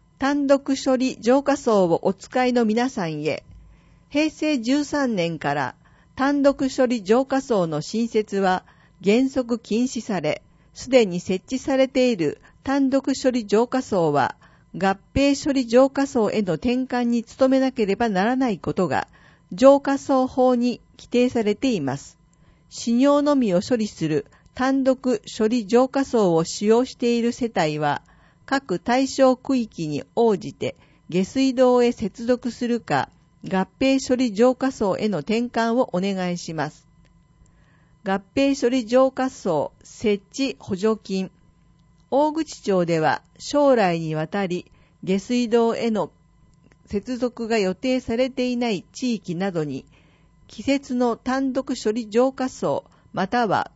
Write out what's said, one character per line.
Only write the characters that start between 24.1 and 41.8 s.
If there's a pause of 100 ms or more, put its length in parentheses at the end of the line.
単
独 (160)
処
理
浄
化
槽
を
使
用
し
て
い
る
世
帯
は、 (420)
各
対
象
区
域
に (100)
応
じ
て (320)
下
水
道
へ
接
続
す
る
か、 (360)
合 (100)
併
処
理
浄
化
槽
へ
の
転
換
を
お
願
い
し
ま
す。 (1160)
合 (140)
併
処
理
浄
化
槽 (100)
設
置
補
助
金。 (800)